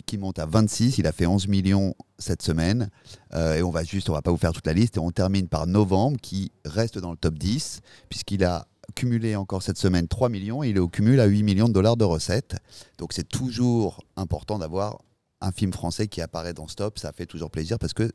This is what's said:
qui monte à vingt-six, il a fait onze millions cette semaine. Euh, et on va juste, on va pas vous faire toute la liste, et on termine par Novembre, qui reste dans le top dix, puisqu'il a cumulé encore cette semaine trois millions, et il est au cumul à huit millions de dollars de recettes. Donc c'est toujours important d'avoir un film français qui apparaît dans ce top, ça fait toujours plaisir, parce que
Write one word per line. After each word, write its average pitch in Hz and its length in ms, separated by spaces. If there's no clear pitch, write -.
qui 113 120
monte 98 220
à 82 60
vingt-six, 110 520
il 82 100
a 80 60
fait 90 120
onze 95 220
millions 98 480
cette - 220
semaine. 92 480
Euh, 80 220
et 82 80
on 90 60
va 82 160
juste, 92 240
on 85 40
va 73 80
pas - 80
vous 87 60
faire 82 160
toute - 160
la 80 60
liste, 107 240
et - 20
on 85 100
termine 95 380
par 82 200
Novembre, 101 540
qui 95 300
reste 107 340
dans 87 120
le 80 40
top 80 200
dix, 92 440
puisqu'il - 340
a 87 240
cumulé 113 440
encore 98 260
cette 92 140
semaine 87 320
trois - 180
millions, 113 380
et 123 40
il 101 60
est 95 60
au 87 80
cumul 120 320
à 110 60
huit 104 160
millions 104 260
de 110 40
dollars 101 220
de 117 80
recettes. 90 540
Donc - 160
c'est - 160
toujours 120 720
important 98 420
d'avoir 92 400
un 95 140
film 98 180
français 90 380
qui - 100
apparaît 82 340
dans 78 140
ce - 80
top, 104 240
ça 78 140
fait 87 120
toujours 80 260
plaisir, 82 280
parce 78 140
que 110 220